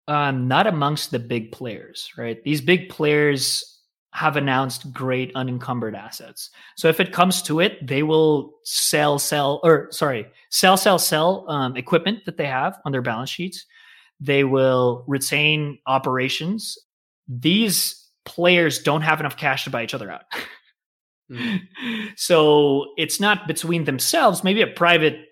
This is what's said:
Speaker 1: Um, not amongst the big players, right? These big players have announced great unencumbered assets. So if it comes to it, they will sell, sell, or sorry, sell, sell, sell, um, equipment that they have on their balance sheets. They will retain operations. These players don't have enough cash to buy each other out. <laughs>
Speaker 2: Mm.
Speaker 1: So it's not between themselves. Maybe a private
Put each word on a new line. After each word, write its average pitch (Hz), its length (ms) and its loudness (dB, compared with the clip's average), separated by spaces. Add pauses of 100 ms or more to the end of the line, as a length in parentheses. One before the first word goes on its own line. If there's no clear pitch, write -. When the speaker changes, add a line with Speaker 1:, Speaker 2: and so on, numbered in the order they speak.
Speaker 1:
Um, 139 400 -2
not 151 180 4
amongst 151 440 -2
the 131 80 -2
big 117 340 -6
players, - 640 -14
right? 117 260 -8
These 143 200 -2
big 180 260 2
players 147 920 0 (360)
have 151 240 0
announced 135 520 -2
great 127 440 -4
unencumbered 123 600 -6
assets. - 540 -16 (300)
So 165 100 2
if 160 100 4
it 185 140 -2
comes 180 300 2
to 156 180 -2
it, 175 260 -2
they 139 160 -2
will 156 520 2 (100)
sell, 147 540 0
sell, 143 440 -2
or 156 300 4
sorry, 131 340 -2 (220)
sell, 190 300 6
sell, 196 200 4
sell, 180 520 0
um, 135 260 -2
equipment 170 480 -2
that - 140 -10
they 151 80 -2
have 139 400 -4
on 143 60 -4
their 127 100 -2
balance 123 260 -4
sheets. - 380 -10 (520)
They 139 260 2
will 127 640 2
retain 147 800 0
operations. 131 920 -4 (500)
These 165 800 0 (160)
players 170 540 2
don't 151 240 -2
have 156 180 0
enough 151 160 -8
cash 135 280 -4
to 143 60 -10
buy 120 140 -4
each - 80 -10
other 120 180 -10
out. 78 120 -14 (100)
<laughs> - 0 - (1000)
Speaker 2:
Mm. 214 300 -4 (560)
Speaker 1:
So 147 800 4
it's 160 240 -4
not 202 260 0
between 165 380 -2
themselves. 180 580 2
Maybe 196 200 2
a 180 40 2
private 170 640 2